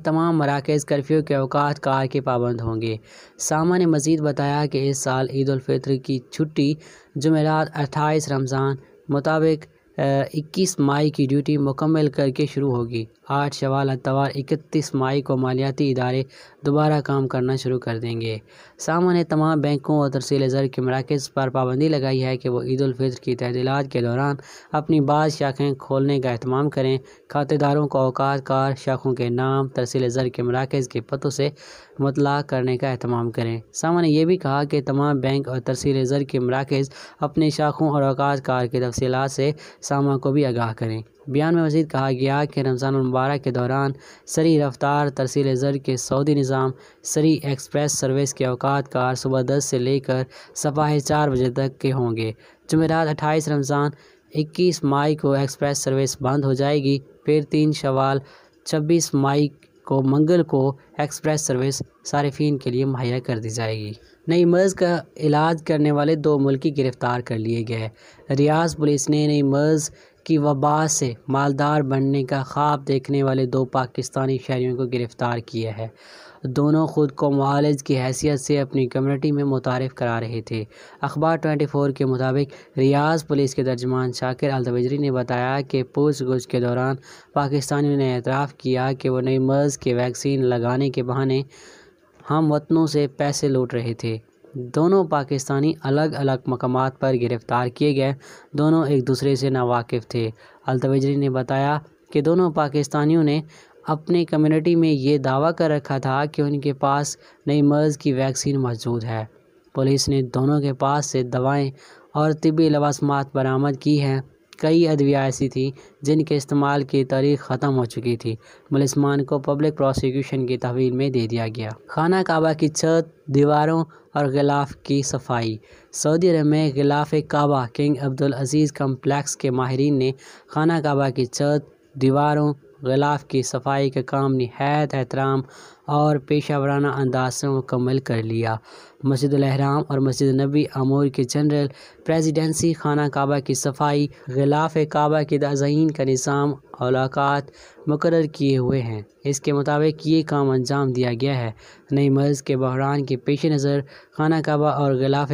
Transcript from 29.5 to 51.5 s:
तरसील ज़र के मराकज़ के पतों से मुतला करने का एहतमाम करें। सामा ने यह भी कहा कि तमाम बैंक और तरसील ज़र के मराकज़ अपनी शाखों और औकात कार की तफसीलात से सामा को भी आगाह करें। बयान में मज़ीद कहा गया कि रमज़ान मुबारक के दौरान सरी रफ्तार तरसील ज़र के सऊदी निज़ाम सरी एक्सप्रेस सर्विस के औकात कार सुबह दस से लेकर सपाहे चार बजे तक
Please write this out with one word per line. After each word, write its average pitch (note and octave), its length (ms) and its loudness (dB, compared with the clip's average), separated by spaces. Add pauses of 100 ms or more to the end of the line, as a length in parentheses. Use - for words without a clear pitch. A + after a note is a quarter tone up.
तरसील B2+ 420 -2
ज़र B2+ 200 -2
के B2 140 -6
मराकज़ B2+ 460 -2
के A#2+ 120 -6
पतों C#3 280 -6
से C#3+ 220 -2 (500)
मुतला C#3+ 420 0
करने B2+ 340 -2
का C3+ 120 -2
एहतमाम A#2+ 420 -2
करें। A2+ 300 -4 (120)
सामा E3+ 280 0
ने E3 60 2
यह D3+ 180 4
भी F3+ 120 2
कहा C#3+ 260 0
कि C#3+ 200 0
तमाम C#3+ 380 0
बैंक C3+ 260 -2
और B2+ 120 -6
तरसील C3+ 460 -2
ज़र C#3 180 0
के C3+ 160 -2
मराकज़ C3 500 0 (300)
अपनी D3+ 320 0
शाखों D3+ 400 0
और C#3+ 120 2
औकात C#3 420 0
कार B2+ 220 0
की B2+ 120 -2
तफसीलात B2+ 520 -2
से C#3 220 0 (280)
सामा C#3 360 0
को C3+ 140 0
भी D3 140 2
आगाह A#2 280 -2
करें। A2 300 -6 (260)
बयान D#3 260 2
में E3 80 2
मज़ीद D#3 280 0
कहा C3+ 200 0
गया C3+ 340 0
कि D3 160 -4
रमज़ान C3+ 340 0
मुबारक C3 460 0
के C#3 100 -2
दौरान C3 420 0 (340)
सरी D#3+ 320 2
रफ्तार C#3+ 500 0
तरसील C3+ 460 0
ज़र C#3 220 0
के C3 200 -4
सऊदी C#3 380 0
निज़ाम C3 380 0 (320)
सरी D#3 280 2 (120)
एक्सप्रेस D3 540 -2
सर्विस C3+ 340 0
के C3 120 -2
औकात C3+ 420 -2
कार B2+ 280 -2
सुबह C3 260 0
दस C#3 240 0
से C3 140 -2
लेकर C3 460 0 (300)
सपाहे D3+ 440 0
चार D3+ 300 0
बजे B2+ 200 2
तक C3 320 -2